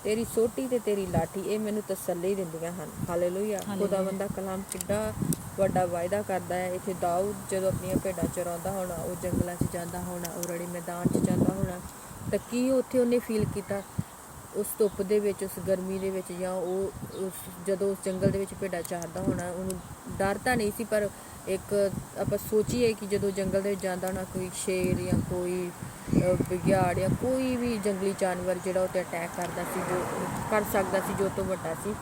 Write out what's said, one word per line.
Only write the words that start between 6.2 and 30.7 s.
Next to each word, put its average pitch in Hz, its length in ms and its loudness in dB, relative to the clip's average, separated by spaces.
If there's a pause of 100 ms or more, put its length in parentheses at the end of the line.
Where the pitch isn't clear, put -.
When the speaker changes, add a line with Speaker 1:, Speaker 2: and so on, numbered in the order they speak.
Speaker 1:
ਕਰਦਾ 180 340 -2
ਹੈ। 180 140 0
ਇੱਥੇ 185 320 -2
ਦਾਊਦ 185 340 2 (160)
ਜਦੋਂ 190 160 2
ਆਪਣੀਆਂ 185 280 0
ਭੇਡਾਂ 180 280 0 (120)
ਚਰਾਉਂਦਾ 175 360 -2
ਹੋਣਾ, 185 240 -2
ਉਹ 165 280 -4
ਜੰਗਲਾਂ 175 320 0
'ਚ - 180 2
ਜਾਂਦਾ 170 260 -4
ਹੋਣਾ, 175 380 -4
ਉਹ 175 60 -2
ਰੜੇ 175 220 -4
ਮੈਦਾਨ 175 420 -4
'ਚ - 100 4
ਜਾਂਦਾ 185 360 4
ਹੋਣਾ, 185 260 -2 (520)
ਤਾਂ 202 80 2 (120)
ਕੀ 247 180 2
ਉੱਥੇ 254 300 2
ਉਹਨੇ 240 200 4
ਫੀਲ 220 260 0
ਕੀਤਾ? 202 360 -4 (760)
ਉਸ 202 120 0 (120)
ਧੁੱਪ 208 220 4
ਦੇ 208 180 4
ਵਿੱਚ, 202 240 0
ਉਸ 190 240 -6
ਗਰਮੀ 190 320 2
ਦੇ 190 100 0
ਵਿੱਚ, 185 300 -4
ਜਾਂ 185 120 -2
ਉਹ 185 400 0 (240)
ਉਸ, 190 180 -4 (340)
ਜਦੋਂ 196 240 2
ਉਸ 190 140 -2
ਜੰਗਲ 190 260 4
ਦੇ 196 80 0
ਵਿੱਚ 190 220 -4
ਭੇਡਾਂ 180 200 -4
ਚਾਰਦਾ 170 400 -6
ਹੋਣਾ, 180 280 0
ਉਹਨੂੰ 185 240 -4 (440)
ਡਰ 196 280 2
ਤਾਂ 247 120 4
ਨਹੀਂ 208 200 2
ਸੀ, 233 60 -2
ਪਰ 208 260 2 (380)
ਇੱਕ 196 440 2 (280)
ਆਪਾਂ 202 180 0
ਸੋਚੀਏ 220 560 4
ਕਿ 202 140 -6
ਜਦੋਂ 196 240 2
ਜੰਗਲ 190 300 2
ਦੇ 202 80 0
ਵਿੱਚ 196 120 -2
ਜਾਂਦਾ 185 260 -2
ਹੋਣਾ, 185 160 -2
ਕੋਈ 185 320 -4
ਸ਼ੇਰ 185 400 2
ਜਾਂ 180 240 2
ਕੋਈ, 180 520 -2 (460)
ਅ, 180 180 6 (140)
ਬਘਿਆੜ 180 500 4
ਜਾਂ 190 100 2
ਕੋਈ 262 460 2
ਵੀ 240 220 0
ਜੰਗਲੀ 196 420 0
ਜਾਨਵਰ 180 440 2
ਜਿਹੜਾ 185 180 2
ਉਹ 185 60 4
'ਤੇ 185 140 2
ਅਟੈਕ 170 360 -4
ਕਰਦਾ 175 260 -2
ਸੀ, 175 160 -2 (100)
ਜੋ 180 160 0 (460)
ਕਰ 214 120 4 (100)